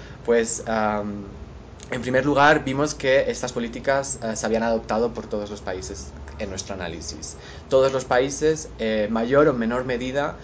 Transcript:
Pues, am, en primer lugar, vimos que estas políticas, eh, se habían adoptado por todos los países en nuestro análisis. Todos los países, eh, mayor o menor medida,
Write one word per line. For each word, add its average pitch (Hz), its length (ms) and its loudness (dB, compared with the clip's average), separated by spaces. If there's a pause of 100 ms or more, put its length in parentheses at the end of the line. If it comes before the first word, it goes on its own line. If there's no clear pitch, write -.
(240)
Pues, 117 440 2
am, 104 560 0 (680)
en 127 100 -4
primer 127 240 2
lugar, 147 400 6
vimos 139 300 0
que 135 340 4
estas 120 240 -4
políticas, 120 720 -2
eh, 110 140 -2
se 117 100 -2
habían 113 160 2
adoptado 113 500 2
por 107 140 -8
todos 104 240 -4
los 101 100 -10
países 92 500 -8 (280)
en 104 100 -6
nuestro 95 280 -8
análisis. 82 600 -10 (320)
Todos 135 240 6
los 131 120 -2
países, 139 640 2 (100)
eh, 110 320 0
mayor 127 380 4
o 143 40 6
menor 123 320 0
medida, 131 580 -2